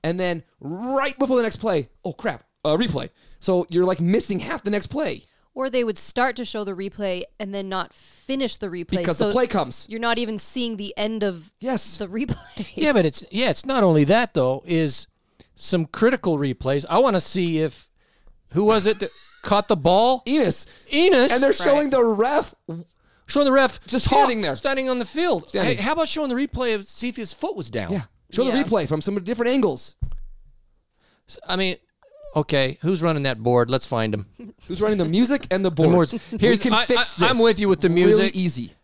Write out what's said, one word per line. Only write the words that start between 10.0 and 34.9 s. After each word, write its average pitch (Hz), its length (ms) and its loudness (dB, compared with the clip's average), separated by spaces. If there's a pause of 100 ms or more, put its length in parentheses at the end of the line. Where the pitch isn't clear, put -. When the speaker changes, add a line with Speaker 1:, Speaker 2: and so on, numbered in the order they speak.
Speaker 2:
not 233 180 0
even 220 200 -4
seeing 233 400 -4
the 202 180 -10
end 214 260 -2
of 175 380 -4
Speaker 1:
Yes. - 380 -4
Speaker 2:
the 202 100 -8
replay. 220 600 -8
<laughs> - 40 -20
Speaker 3:
Yeah, 302 200 0
but 170 100 4
it's, 151 260 -2
yeah, 220 200 0
it's - 160 -4
not 254 180 2
only 156 200 6
that, 226 300 2
though, 131 320 0
is 160 400 -2 (480)
some 170 300 -2
critical 196 540 0
replays. 139 500 -2
I 170 100 4
wanna 233 220 4
see 170 380 -2
if, 156 320 -4 (640)
who 190 100 2
was 214 220 4
it 214 140 0
that 185 100 -6 (160)
<laughs> - 160 -20
caught 208 260 0
the 214 80 2
ball? 202 500 4
Speaker 1:
Enos. 247 400 0 (260)
Speaker 3:
Enos. 294 380 6
Speaker 1:
And 254 120 2
they're 277 80 6
Speaker 2:
Right. - 60 4
Speaker 1:
showing 285 340 2
the 262 140 4
ref 233 500 0 (720)
Speaker 3:
Showing 285 200 2
the 269 60 4
ref 262 340 4
Speaker 1:
just 240 200 -2
Speaker 3:
talk, - 180 4
Speaker 1:
standing 233 160 0
there. 151 160 -2
Speaker 3:
standing 269 340 -2
on 254 80 0
the 240 80 -4
field. 302 420 -2
Speaker 1:
Standing. 196 280 0
Speaker 3:
Hey, 202 60 -6
how 262 100 0
about 320 160 0
showing 302 200 -2
the 247 60 -2
replay 247 400 -2
of, 202 120 -6
see - 220 -8
if 247 80 -8
his 214 160 -10
foot - 240 -6
was 127 140 -10
down? 107 220 -4
Speaker 1:
Yeah. 185 100 -4 (280)
Show 247 140 0
Speaker 2:
Yeah. 254 80 0 (100)
Speaker 1:
the - 20 0
replay 175 240 0
from 156 140 -2
some 202 220 -4
different 233 280 -2
angles. 208 420 0 (1300)
Speaker 3:
S-, - 180 -16
I 180 100 -4
mean, 185 200 -2 (580)
okay, 143 480 0
who's 165 200 -2
running 160 220 0
that 123 180 -4
board? 120 280 4
Let's 131 160 -2
find 110 280 -2
him. - 120 -8 (120)
Speaker 1:
<laughs> 233 160 -20 (120)
Who's 170 140 -8
running 214 180 2